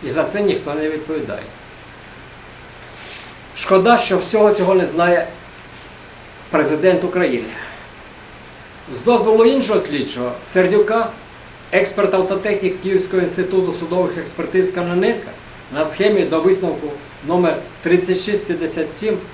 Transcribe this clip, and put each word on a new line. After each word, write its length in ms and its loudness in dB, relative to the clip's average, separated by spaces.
і 60 -6
за 140 0
це 180 -2
ніхто 320 -2
не 140 -2
відповідає. 540 -6
Шкода, 420 4
що 200 0
всього 340 4
цього 220 2
не 120 4
знає 400 2
президент 540 2
України. 440 -2
З 100 -12
дозволу 400 4
іншого 360 4
слідчого, 520 -4
Сердюка, 640 2
експерт 420 2
автотехнік 680 -2
Київського 400 0
інституту 520 -2
судових 440 -2
експертиз 520 -2
Каноненка 600 0
на 100 0
схемі 380 2
до 180 0
висновку 480 0
номер 300 2
тридцять 380 2
шість 260 -2
п'ятдесят 520 -4
сім 200 -2